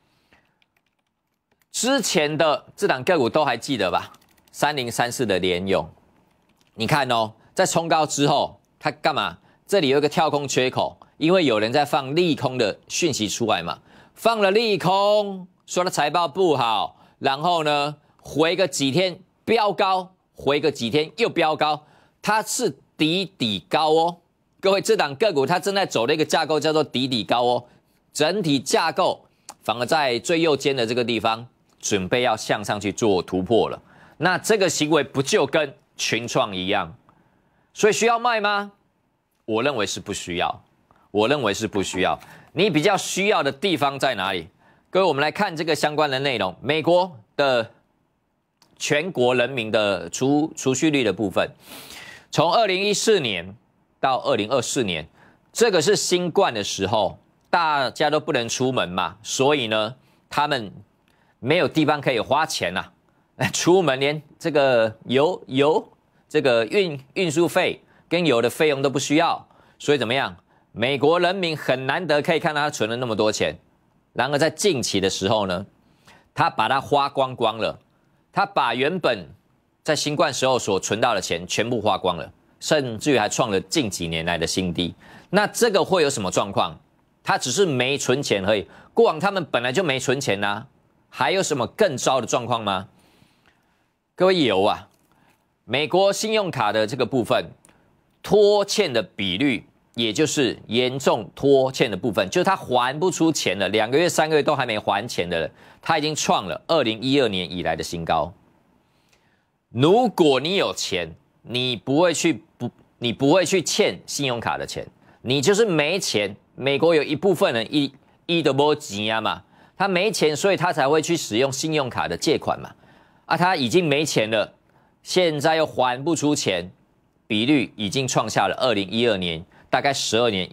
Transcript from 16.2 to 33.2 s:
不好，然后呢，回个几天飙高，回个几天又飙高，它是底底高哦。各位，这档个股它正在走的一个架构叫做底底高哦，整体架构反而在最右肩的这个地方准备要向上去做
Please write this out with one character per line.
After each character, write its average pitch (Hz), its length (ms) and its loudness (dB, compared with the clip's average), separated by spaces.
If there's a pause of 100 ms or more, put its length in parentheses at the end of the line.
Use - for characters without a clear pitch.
不 165 280 2
好， 113 420 -2 (200)
然 135 240 -2
后 170 220 0
呢， 147 340 0 (240)
回 160 340 0
个 180 120 2
几 139 240 -2
天 175 280 0 (260)
飙 214 260 2
高， 190 420 0 (200)
回 139 260 0
个 156 120 0
几 117 180 -6
天 151 280 0
又 196 120 0
飙 156 260 0
高， 151 300 -2 (360)
它 214 200 0
是 214 360 -4 (200)
底 170 280 0 (120)
底 107 320 -2
高 156 220 2
哦。 165 260 2 (420)
各 190 120 2
位， 196 100 2
这 220 160 2
档 151 180 -2
个 208 180 2
股 139 120 2
它 175 140 0
正 196 160 -2
在 190 100 2
走 117 220 0
的 147 60 2
一 160 40 0
个 156 80 2
架 165 200 0
构 151 140 0
叫 156 140 0
做 151 100 2
底 131 240 -2
底 123 160 -2
高 120 200 0
哦， 123 220 0 (460)
整 175 300 0
体 147 180 0
架 170 320 0
构 165 340 -2 (360)
反 110 160 -4
而 123 80 -2
在 135 340 0
最 165 220 0
右 160 160 4
肩 139 180 0
的 117 120 0
这 117 80 -2
个 123 80 0
地 113 160 0
方 113 260 -2 (340)
准 95 280 -2
备 123 140 0
要 120 140 2
向 110 280 -4
上 104 160 -4
去 98 120 -2
做 95 300 2